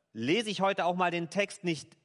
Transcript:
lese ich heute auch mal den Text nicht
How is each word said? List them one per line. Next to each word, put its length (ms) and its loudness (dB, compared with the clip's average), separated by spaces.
lese 380 0
ich 100 -4
heute 240 2
auch 120 0
mal 160 2
den 180 -2
Text 320 -2
nicht 420 -4